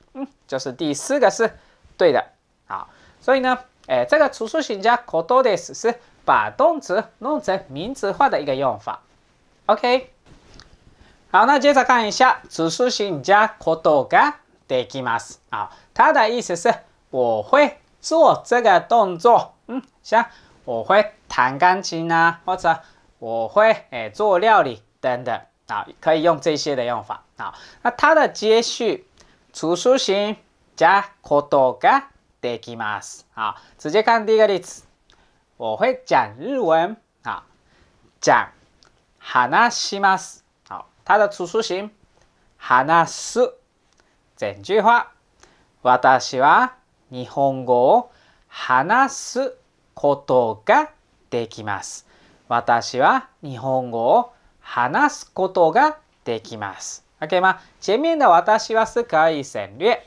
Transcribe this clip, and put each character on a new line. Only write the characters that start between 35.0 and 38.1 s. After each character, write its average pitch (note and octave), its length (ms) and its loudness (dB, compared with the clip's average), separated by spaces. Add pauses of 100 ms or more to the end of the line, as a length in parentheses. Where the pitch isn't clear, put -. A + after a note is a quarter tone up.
我 A2 180 -6
会 - 300 -2
讲 A#2 320 0
日 A#3+ 220 -8
文。 F3 360 0 (280)
好， G#2+ 200 -10 (800)